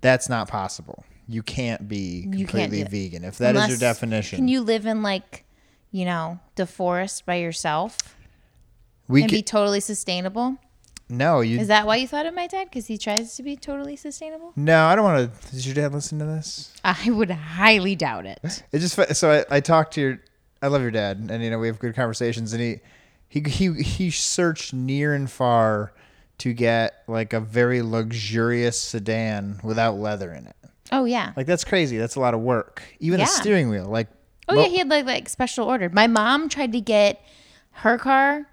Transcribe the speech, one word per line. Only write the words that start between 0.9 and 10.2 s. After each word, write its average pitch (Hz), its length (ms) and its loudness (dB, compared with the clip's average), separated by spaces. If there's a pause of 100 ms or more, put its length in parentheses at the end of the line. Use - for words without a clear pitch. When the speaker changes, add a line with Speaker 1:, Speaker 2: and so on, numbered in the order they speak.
Speaker 1:
You 113 140 -6
can't 117 460 -6
be 104 100 -6
Speaker 2:
You 95 260 -6
can't 196 140 -6 (120)
Speaker 1:
completely 185 300 -2
Speaker 2:
do 202 40 -2
it. 196 80 -8
Speaker 1:
vegan 185 320 -8
if - 160 -12
that 123 160 4
is - 60 4
your - 40 4
Speaker 2:
Unless, 127 140 -2
Speaker 1:
definition. 113 580 -2
Speaker 2:
can 254 100 2
you 254 140 2
live 220 240 -2
in, 220 160 -2
like, 196 440 -6 (460)
you 185 140 -4
know, 170 340 -4 (160)
the 185 120 -2
forest 180 580 -4
by 180 100 -2
yourself 170 640 -4 (1080)
Speaker 1:
We 131 160 6
Speaker 2:
and 220 80 4
Speaker 1:
ca- 208 60 2
Speaker 2:
be 220 40 0
totally 202 380 0
sustainable? 202 760 -6 (520)